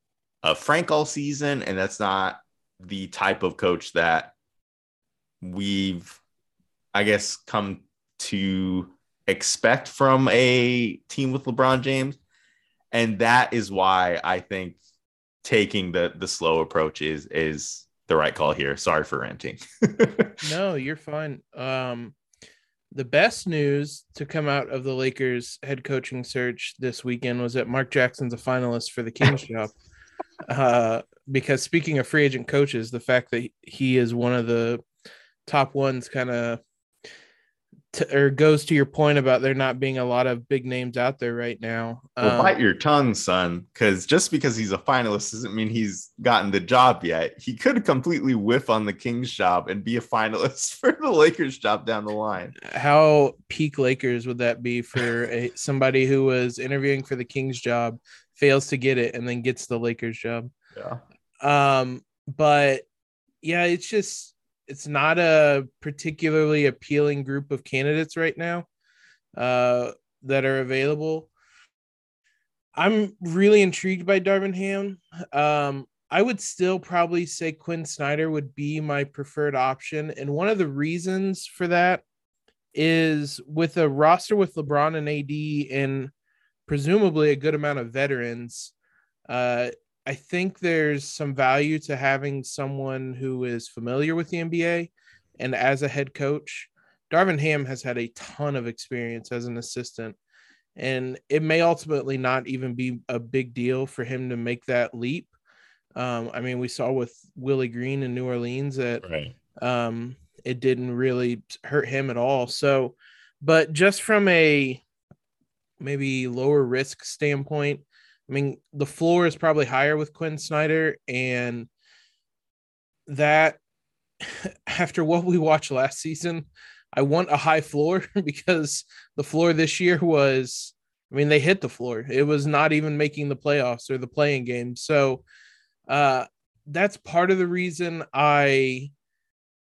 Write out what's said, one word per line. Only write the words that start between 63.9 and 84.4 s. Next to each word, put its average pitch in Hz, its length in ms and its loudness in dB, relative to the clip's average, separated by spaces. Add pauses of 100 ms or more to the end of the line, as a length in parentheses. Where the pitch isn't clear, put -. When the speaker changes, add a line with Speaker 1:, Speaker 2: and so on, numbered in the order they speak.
Speaker 2:
it's 139 180 -14
not 147 320 2
a 151 480 6 (140)
particularly 151 840 0
appealing 143 580 0
group 139 260 -6
of 135 140 -6
candidates 151 520 -2
right 165 220 -2
now, 170 280 -6 (720)
uh, 123 540 2 (320)
that 135 220 0
are 135 160 0
available. 147 680 -2 (1500)
I'm 202 460 2
really 196 400 6
intrigued 185 460 0
by 196 140 4
Darvin 196 340 0
Ham. 196 440 -6 (340)
Um, 143 540 0 (240)
I 180 120 2
would 240 180 -2
still 180 380 -2
probably 170 480 0
say 160 260 -6
Quinn 165 320 -8
Snyder 151 460 -2
would 147 240 -6
be 147 260 -6
my 143 240 -2
preferred 143 500 -6
option. 135 580 -2
And 139 180 -8
one 165 180 -2
of 220 100 0
the 170 100 2
reasons 175 800 -4
for - 220 -6
that 180 340 2 (720)
is 156 720 0
with 160 300 -2
a 165 120 4
roster 156 480 4
with 196 180 2